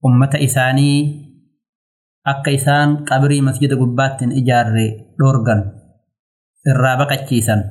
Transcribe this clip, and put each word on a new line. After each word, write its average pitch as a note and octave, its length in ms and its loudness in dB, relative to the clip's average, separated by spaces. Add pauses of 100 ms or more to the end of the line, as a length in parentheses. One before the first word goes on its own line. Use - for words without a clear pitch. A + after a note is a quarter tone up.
ummata C3+ 400 2
isaanii C3+ 560 0 (1300)
akka C#3 320 -2
isaan D3 480 0
qabrii C#3 400 2
masjida C3+ 320 0
gubbaatti B2+ 480 -2
hin A#2+ 80 -2
ijaarre A#2 800 0
dhoorgan, A2+ 480 2 (1040)
irraa C3 320 0
baqachiisan. B2 720 -2